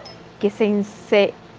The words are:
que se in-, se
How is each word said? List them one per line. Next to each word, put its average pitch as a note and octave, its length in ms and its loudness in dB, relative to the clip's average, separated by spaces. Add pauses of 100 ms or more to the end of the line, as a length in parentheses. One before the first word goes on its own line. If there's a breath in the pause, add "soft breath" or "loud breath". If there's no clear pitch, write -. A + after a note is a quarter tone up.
(380 loud breath)
que G3+ 120 -2
se A3 160 0
in-, G#3 180 0
se - 500 0 (240)